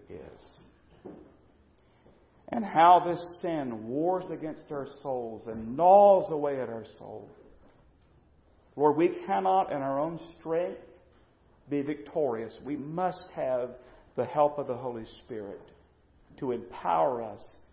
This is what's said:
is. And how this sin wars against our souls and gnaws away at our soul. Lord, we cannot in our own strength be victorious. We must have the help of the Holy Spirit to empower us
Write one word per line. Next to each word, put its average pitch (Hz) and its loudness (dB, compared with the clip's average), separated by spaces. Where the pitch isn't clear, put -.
is. 82 -18
And 113 -4
how 175 8
this - -6
sin 131 -6
wars 170 -2
against 156 -12
our 139 -8
souls 117 -8
and 113 -8
gnaws 190 8
away 147 -2
at 120 -4
our 113 -10
soul. 107 -16
Lord, 147 4
we 170 4
cannot 190 0
in 147 -4
our 135 -2
own 160 -4
strength 175 -4
be 143 -2
victorious. 139 -4
We 143 -8
must 165 -6
have 127 -2
the 127 -2
help 147 2
of 135 -6
the 123 -6
Holy 120 -8
Spirit 101 -12
to 127 -4
empower 151 0
us 107 -12